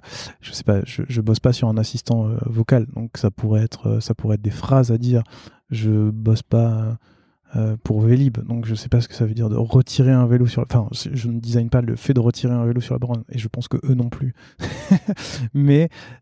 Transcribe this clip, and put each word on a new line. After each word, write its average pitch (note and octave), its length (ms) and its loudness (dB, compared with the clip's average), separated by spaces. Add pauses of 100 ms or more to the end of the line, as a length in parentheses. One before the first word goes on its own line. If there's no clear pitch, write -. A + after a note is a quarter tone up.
(400)
je - 120 -18
sais - 120 -12
pas, G2+ 200 2
je, - 240 -8
je A#2+ 120 -2
bosse G#2+ 200 2
pas B2+ 120 4
sur A#2+ 160 0
un A2 100 0
assistant, A2+ 500 -2
euh, A2+ 160 -2
vocal, A#2 500 2
donc A2+ 220 -10
ça G#2 140 0
pourrait G#2+ 320 0
être, - 240 -4
euh, G#2+ 140 0
ça A2 140 -4
pourrait G#2+ 200 -2
être G#2 80 -2
des G#2 80 -2
phrases C3 400 2
à A2+ 80 2
dire. A#2+ 240 2 (480)
Je A2 400 2
bosse A2 320 0
pas, A2+ 560 0 (560)
euh, A2 280 0
pour G#2+ 180 0
Vélib, A#2+ 380 4
donc A#2 280 -6
je A2 80 -4
sais - 140 -8
pas A#2+ 120 4
ce A#2 80 -2
que - 60 -20
ça A#2+ 100 0
veut G#2+ 100 -2
dire A2+ 140 0
de G#2+ 80 -2
retirer C3 560 4
un B2+ 140 4
vélo B2 200 4
sur A#2+ 140 -2
la... A#2+ 60 -2
Enfin, A2+ 260 0
c'est, A#2+ 240 -8
je A#2 120 -4
ne A#2 120 -4
design A#2 300 -2
pas B2+ 100 2
le A#2 160 -2
fait - 160 -2
de B2+ 80 4
retirer A#2+ 320 0
un A#2+ 140 0
vélo A#2+ 140 0
sur B2+ 140 -4
la B2 40 -2
borne, A#2+ 320 -4
et B2 80 -6
je A2 100 -6
pense B2 200 -8
que C3+ 160 -2
eux C3+ 100 2
non A#2+ 160 -2
plus. C3 240 -6 (600)
<laughs> - 600 -6
Mais, C#3+ 340 4 (340)